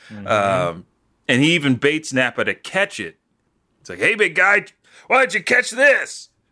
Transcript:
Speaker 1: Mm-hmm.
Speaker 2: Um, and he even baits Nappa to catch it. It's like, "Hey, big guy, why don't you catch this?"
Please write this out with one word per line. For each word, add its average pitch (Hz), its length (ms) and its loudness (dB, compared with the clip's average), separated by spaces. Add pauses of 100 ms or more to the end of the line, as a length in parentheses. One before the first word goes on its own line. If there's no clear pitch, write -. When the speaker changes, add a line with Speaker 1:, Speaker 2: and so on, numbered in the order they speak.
Speaker 1:
Mm-hmm. 104 180 -16
Speaker 2:
Um, 92 580 0 (420)
and 127 140 2
he 160 140 4
even 143 200 2
baits 151 360 -2
Nappa 127 340 -2
to 98 100 -2
catch - 440 -4
it. 82 180 -12 (640)
It's - 80 -20
like, 90 100 -12
"Hey, 202 160 0
big 185 200 0
guy, 196 300 2 (420)
why 247 120 2
don't 254 140 0
you 196 100 -4
catch 247 280 0
this?" - 580 0 (220)